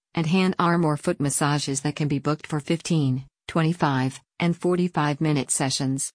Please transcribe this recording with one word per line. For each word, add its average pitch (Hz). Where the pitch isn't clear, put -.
and 165
hand, 185
arm 170
or 151
foot -
massages 143
that 147
can 156
be 139
booked 147
for 151
fifteen, 139
twenty-five, 151
and 170
forty-five 175
minute 151
sessions. 135